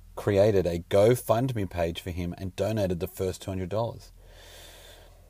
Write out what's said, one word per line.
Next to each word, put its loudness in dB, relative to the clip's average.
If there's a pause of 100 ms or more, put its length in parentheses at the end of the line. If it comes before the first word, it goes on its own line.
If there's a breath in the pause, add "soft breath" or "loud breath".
(160)
created 4
a -2
GoFundMe 2
page -2
for -8
him -4
and -10
donated -2
the -4
first -6
two -8
hundred -4
dollars. -6 (1160 soft breath)